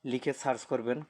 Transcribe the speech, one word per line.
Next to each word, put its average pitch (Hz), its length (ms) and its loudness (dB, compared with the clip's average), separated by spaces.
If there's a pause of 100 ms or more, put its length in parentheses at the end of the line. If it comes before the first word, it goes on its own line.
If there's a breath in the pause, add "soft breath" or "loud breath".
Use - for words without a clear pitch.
লিখে 127 280 0
সার্চ 131 320 0
করবেন। 123 440 0